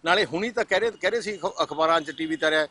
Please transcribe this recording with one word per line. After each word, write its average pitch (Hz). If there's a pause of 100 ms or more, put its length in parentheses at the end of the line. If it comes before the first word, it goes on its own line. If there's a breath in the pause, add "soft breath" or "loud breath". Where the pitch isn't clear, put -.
ਨਾਲੇ 185
ਹੁਣੀ 175
ਤਾਂ 220
ਕਹਿ 190
ਰਹੇ, 226
ਕਹਿ 190
ਰਹੇ 233
ਸੀ 202
ਅਖ-, 170
ਅਖਬਾਰਾਂ 160
'ਚ, 151
ਟੀ 156
ਵੀ 160
ਤੇ 156
ਆ 156
ਰਿਹਾ, 156